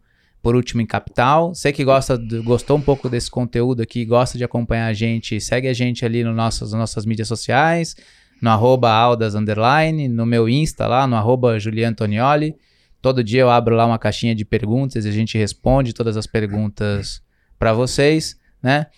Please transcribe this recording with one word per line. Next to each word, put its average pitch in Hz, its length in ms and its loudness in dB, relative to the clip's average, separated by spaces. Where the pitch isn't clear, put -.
por 117 140 2
último 123 260 0
em 107 60 -4
capital. 147 680 0
Você - 180 -2
que 156 120 -2
gosta 131 340 2
do, 113 240 -6
gostou 120 360 2
um 147 40 -2
pouco 135 260 0
desse 123 220 -4
conteúdo 123 520 -2
aqui, 117 240 -6
gosta 120 340 0
de 123 40 -4
acompanhar 113 440 -2
a 113 60 -2
gente, 110 460 -2
segue 127 280 -2
a 127 60 0
gente 123 300 -2
ali 117 200 -2
no 117 100 -2
nossos, 113 380 -4
nas 110 80 -2
nossas 110 260 -6
mídias 110 220 -4
sociais, 156 680 0
no 117 80 2
arroba 120 420 4
Audas 113 440 2
underline, 131 720 0
no 117 180 -2
meu 117 240 2
Insta 143 380 0
lá, 127 180 2
no 123 100 0
arroba 117 440 2
Julian 110 300 -2
Antonioli. 127 680 0
Todo 127 200 2
dia 113 180 2
eu 123 100 6
abro 117 240 4
lá 113 100 4
uma 113 140 0
caixinha 113 340 -2
de 107 120 -4
perguntas 113 600 -2
e 104 40 -2
a - 20 -2
gente 110 260 -2
responde 120 560 0
todas 113 240 -2
as 107 80 -6
perguntas 104 960 -4
pra 113 160 2
vocês, 143 640 0
né? 143 260 0